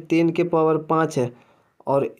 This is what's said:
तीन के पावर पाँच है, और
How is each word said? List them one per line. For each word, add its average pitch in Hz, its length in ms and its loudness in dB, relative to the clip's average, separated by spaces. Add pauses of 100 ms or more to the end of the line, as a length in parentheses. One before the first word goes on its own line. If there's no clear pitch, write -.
तीन 165 300 0
के 170 120 0
पावर 160 400 0
पाँच 160 340 -2
है, 123 120 -2 (560)
और 139 220 0 (120)